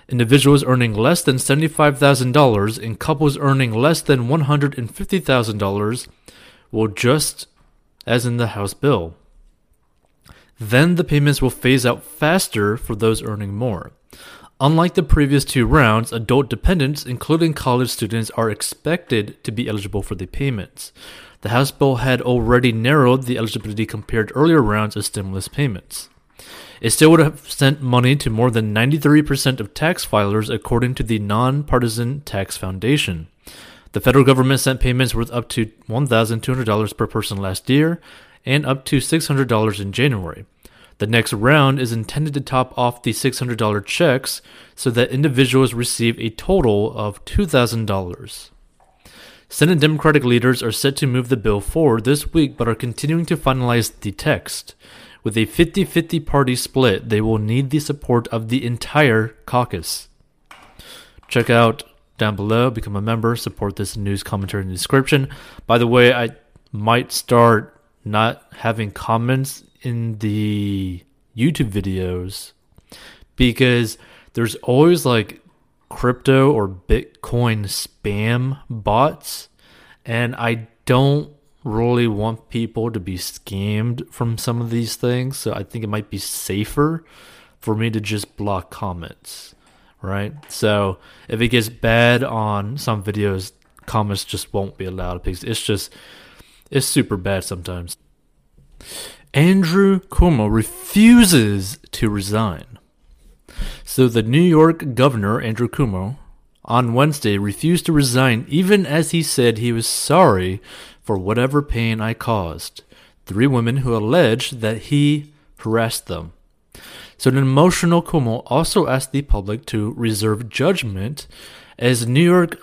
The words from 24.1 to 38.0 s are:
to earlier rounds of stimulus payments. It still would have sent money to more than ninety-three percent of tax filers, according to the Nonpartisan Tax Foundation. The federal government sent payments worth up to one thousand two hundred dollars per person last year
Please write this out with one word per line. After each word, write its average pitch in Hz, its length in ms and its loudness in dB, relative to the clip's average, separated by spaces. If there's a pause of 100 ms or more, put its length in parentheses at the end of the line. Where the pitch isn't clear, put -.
to - 40 -16
earlier 156 280 4
rounds 107 340 0
of 107 100 -6
stimulus 95 420 -6
payments. - 640 -6 (720)
It 117 100 0
still 156 200 8
would 160 80 8
have - 300 0
sent 143 320 0
money 123 360 4
to 135 120 -4
more 113 200 2
than 110 220 0
ninety-three 143 500 4
percent 139 380 0
of 107 140 -8
tax 170 320 -2
filers, 104 480 0
according 123 420 -2
to - 80 -4
the 110 160 -2
Nonpartisan 123 1040 -2
Tax - 340 -8
Foundation. 95 720 -2 (640)
The - 80 -4
federal 131 240 6
government 131 380 4
sent 131 180 0
payments 127 340 0
worth 113 180 -2
up 120 180 -6
to 113 220 -4 (160)
one 131 200 -2
thousand 113 340 2
two 135 120 -4
hundred 127 120 -4
dollars 107 280 0
per - 120 -4
person 107 320 -4
last 95 320 -6
year 160 300 2 (460)